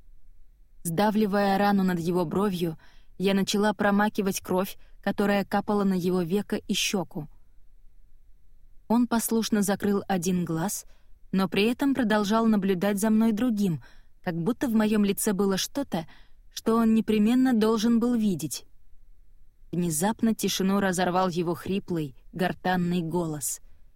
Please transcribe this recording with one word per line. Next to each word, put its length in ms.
Сдавливая 760
рану 240
над 160
его 260
бровью, 540
я 160
начала 400
промакивать 640
кровь, 380
которая 420
капала 400
на 100
его 280
веко 340
и 180
щёку. 540
Он 180
послушно 560
закрыл 460
один 360
глаз, 420
но 160
при 160
этом 300
продолжал 520
наблюдать 520
за 120
мной 220
другим, 500
как 120
будто 340
в 60
моём 300
лице 280
было 240
что-то, 500
что 220
он 180
непременно 580
должен 480
был 140
видеть. 500
Внезапно 640
тишину 460
разорвал 480
его 260
хриплый, 600
гортанный 720
голос. 580